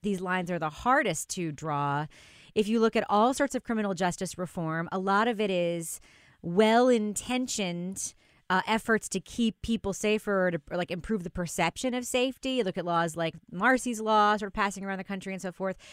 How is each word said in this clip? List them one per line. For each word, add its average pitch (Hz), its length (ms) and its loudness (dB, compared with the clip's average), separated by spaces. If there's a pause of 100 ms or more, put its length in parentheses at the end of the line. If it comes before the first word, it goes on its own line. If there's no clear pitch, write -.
these 196 200 -2
lines 180 280 -2
are 180 80 -2
the 156 140 -4
hardest 247 640 0
to 170 160 -4
draw. 143 560 -2 (480)
If 208 120 4
you 226 120 2
look 226 160 4
at 226 140 2
all 220 260 4
sorts 277 180 0
of 254 100 -4
criminal 214 300 -2
justice 180 460 -2
reform, 165 520 -4
a 190 60 -2
lot 196 300 2
of 233 120 0
it 214 120 0
is 170 500 -2 (400)
well-intentioned, 214 1700 2 (360)
uh, 185 160 2
efforts 220 440 0
to 202 100 -4
keep - 420 -2
people 220 320 -2
safer 208 540 0
or 180 40 0
to, 165 100 -2 (100)
or, 175 60 -4
like, 180 120 -2
improve 175 340 -4
the 170 60 -10
perception 180 640 -2
of 247 120 -4
safety. 262 460 -2
You 254 120 0
look 185 140 -4
at 170 80 -4
laws 170 300 0
like 165 200 -2 (160)
Marsy's 240 480 0
Law, 214 380 4
sort 208 100 -6
of 190 60 -12
passing 196 300 -2
around 196 140 -6
the 190 60 -10
country 190 300 -8
and 185 80 -10
so 185 100 -6
forth. 190 240 -6 (180)